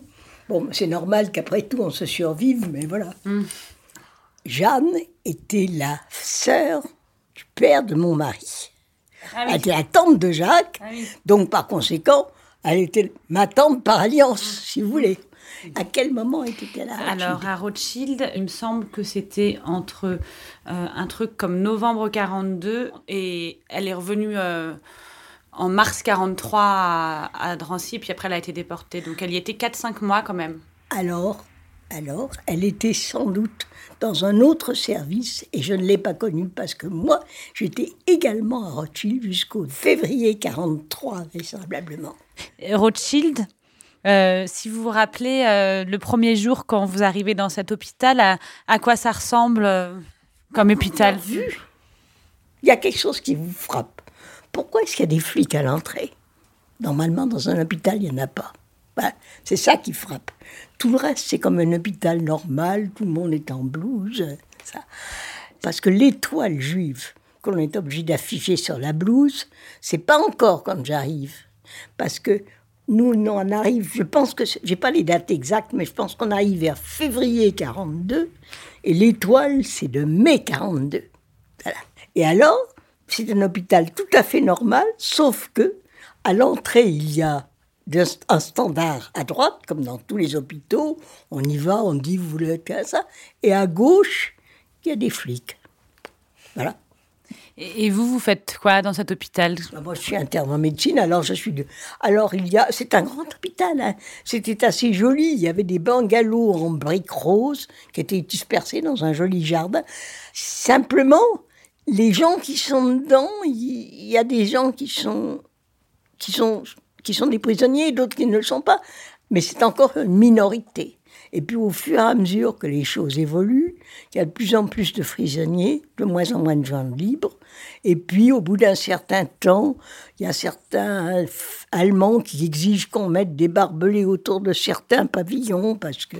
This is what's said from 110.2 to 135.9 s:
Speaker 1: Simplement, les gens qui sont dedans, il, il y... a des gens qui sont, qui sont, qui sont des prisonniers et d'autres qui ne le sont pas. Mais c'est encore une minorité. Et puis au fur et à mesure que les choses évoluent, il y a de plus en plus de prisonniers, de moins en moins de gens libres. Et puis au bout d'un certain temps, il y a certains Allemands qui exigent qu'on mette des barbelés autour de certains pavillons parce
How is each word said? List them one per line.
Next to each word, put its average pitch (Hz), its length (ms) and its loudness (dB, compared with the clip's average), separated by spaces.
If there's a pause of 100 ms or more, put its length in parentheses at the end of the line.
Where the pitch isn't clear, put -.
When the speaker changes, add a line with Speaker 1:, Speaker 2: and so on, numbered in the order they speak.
Speaker 1:
Simplement, 269 880 4 (640)
les 220 280 4
gens 330 240 4
qui - 180 -8
sont 269 260 0
dedans, 269 460 4 (160)
il, 285 80 0
il 226 560 -8
y... 226 80 2
a 233 80 6
des 233 220 2
gens 254 260 2
qui 254 160 -8
sont, - 540 -6 (760)
qui - 140 -10
sont, 220 320 0 (380)
qui 202 120 -6
sont 240 120 0
des 226 120 2
prisonniers 262 500 2
et 277 40 -2
d'autres 233 240 0
qui - 100 0
ne 214 100 2
le 214 60 2
sont 262 200 -4
pas. - 180 4 (500)
Mais 185 100 4
c'est - 220 -2
encore 254 340 4
une 202 200 2
minorité. 220 800 4 (340)
Et 160 100 -2
puis 233 140 -6
au 214 140 0
fur 285 280 -2
et 220 40 6
à 233 120 4
mesure 220 440 2
que - 80 -6
les 143 180 0
choses 143 340 -4
évoluent, 208 580 2 (380)
il 208 40 -2
y - 20 2
a 170 40 2
de 151 60 -8
plus 226 240 -4
en 214 120 4
plus 190 260 -2
de 190 100 -6
prisonniers, 170 800 -2 (160)
de - 60 -2
moins 175 280 0
en - 60 -2
moins 156 180 2
de 143 80 0
gens 131 320 -6
libres. 240 400 -4 (460)
Et 180 140 4
puis 202 360 4
au 247 80 4
bout 185 160 -2
d'un 196 200 4
certain 185 500 -2
temps, 208 500 2 (420)
il 202 40 -6
y 180 40 -4
a 175 60 -2
certains 185 920 -2 (480)
Allemands 196 480 4
qui 151 240 -6
exigent 170 440 0
qu'on 202 200 -4
mette 170 280 0
des 170 120 2
barbelés 190 560 2
autour 190 360 0
de 190 120 0
certains - 540 0
pavillons 214 680 -2
parce 165 320 -10